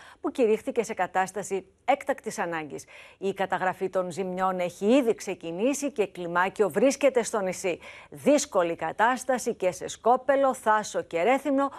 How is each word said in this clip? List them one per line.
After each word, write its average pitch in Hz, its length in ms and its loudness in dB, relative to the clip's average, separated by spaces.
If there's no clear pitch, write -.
που 311 100 -4
κηρύχθηκε 220 520 0
σε 214 100 -6
κατάσταση 185 720 -4
έκτακτης 269 540 -2
ανάγκης. 160 460 -8
Η 190 160 -4
καταγραφή 185 560 -2
των 185 220 -2
ζημιών 185 480 -2
έχει 180 260 -4
ήδη 233 300 4
ξεκινήσει 208 760 -4
και 196 160 -2
κλιμάκιο 180 600 0
βρίσκεται 247 540 2
στο 220 160 -4
νησί. 185 400 -4
Δύσκολη 170 680 2
κατάσταση 226 800 0
και 185 180 0
σε 160 160 -8
Σκόπελο, 262 680 2
Θάσο 214 480 0
και 165 220 -4
Ρέθυμνο, 269 560 2